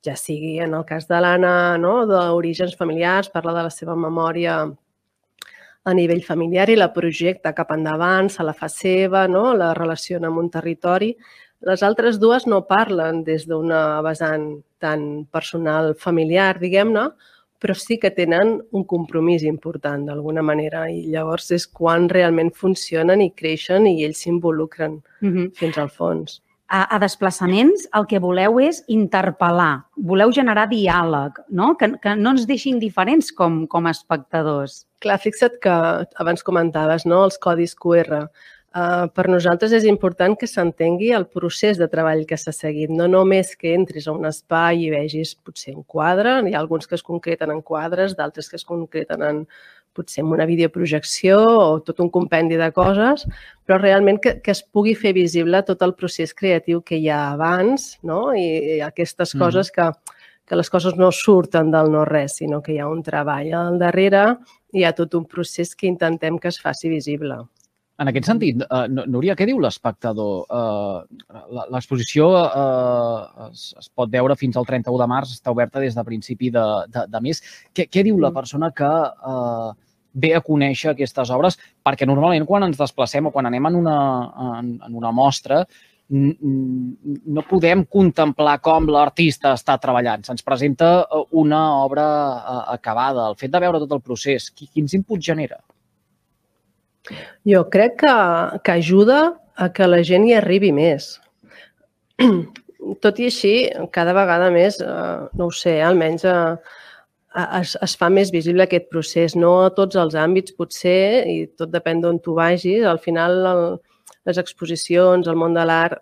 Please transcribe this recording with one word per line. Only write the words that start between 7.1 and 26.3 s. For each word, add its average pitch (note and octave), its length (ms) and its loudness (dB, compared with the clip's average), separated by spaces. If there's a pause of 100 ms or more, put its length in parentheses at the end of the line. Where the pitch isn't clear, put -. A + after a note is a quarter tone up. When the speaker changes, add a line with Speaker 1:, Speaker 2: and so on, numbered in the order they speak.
Speaker 1:
cap E3 160 -4
endavant, E3 560 0
se G3 160 -6
la D#3 100 -2
fa D#3+ 140 -10
seva, F#3 640 0
no? A3 240 2
La E3+ 180 2
relaciona E3 540 -4
amb E3 160 -2
un F3 80 -4
territori. F3 640 -2 (500)
Les F#3+ 240 0
altres A3 320 2
dues A#3+ 320 2
no F#3+ 160 2
parlen E3+ 560 0
des D#3+ 240 -4
d'una D#3+ 560 -2
vessant D#3 540 -4 (200)
tan D3+ 540 -6
personal, D#3+ 640 -2
familiar, F3 640 0
diguem-ne, G#3 480 0 (480)
però G3 180 -4
sí A3+ 240 -4
que G3 160 0
tenen F#3 460 0 (180)
un F#3+ 80 -2
compromís E3 560 -2
important, D3+ 640 -6
d'alguna D3+ 400 -6
manera, D3+ 460 -2
i E3+ 180 -8
llavors D#3+ 420 -6
és F3 140 -2
quan E3 420 2
realment E3+ 460 2
funcionen F#3 720 0
i F3+ 100 0
creixen F3+ 560 0
i D#3+ 160 0
ells D#3 160 -6
s'involucren D#3+ 800 -4 (220)
Speaker 2:
Mhm. F#3 340 0
Speaker 1:
fins D#3+ 240 -4
al D3 100 -4
fons. - 540 -6 (260)